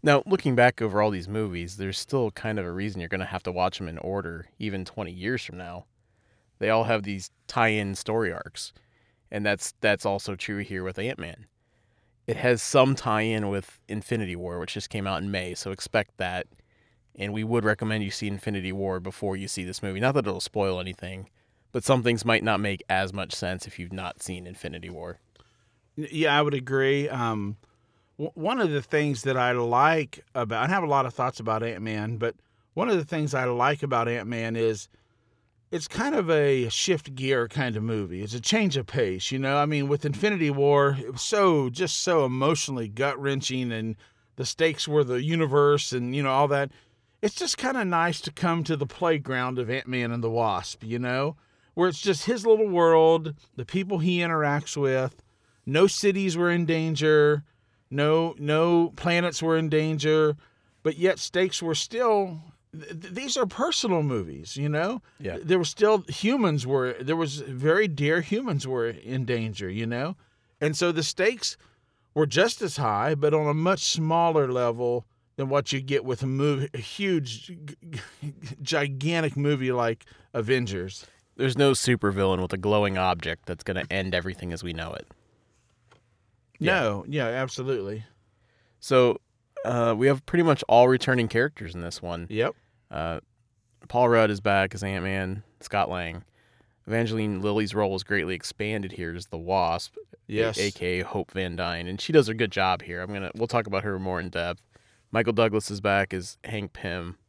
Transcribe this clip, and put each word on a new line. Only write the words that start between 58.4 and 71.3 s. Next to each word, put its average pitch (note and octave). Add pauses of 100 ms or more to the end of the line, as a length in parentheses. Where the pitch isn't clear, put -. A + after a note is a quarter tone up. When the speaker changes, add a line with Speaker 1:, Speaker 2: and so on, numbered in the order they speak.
Speaker 2:
no E3
planets F3
were D#3+
in D#3+
danger. D#3 (460)
But D3+
yet F3
stakes F#3
were E3
still, G3+ (320)
th-, D#3 (140)
th-, F3+
these B3+
are B3+
personal A3
movies, F2+
you C#3+
know? E3+ (180)
Speaker 1:
Yeah. F#2+
Speaker 2:
There E3+
were E3+
still G3+
humans F#3+
were, B2+
there C3+
was D3+
very D3
dear D3+
humans G3+
were B2
in A#2+
danger, A2
you G#2+
know? B2 (460)
And D#3
so F3
the D#3
stakes - (580)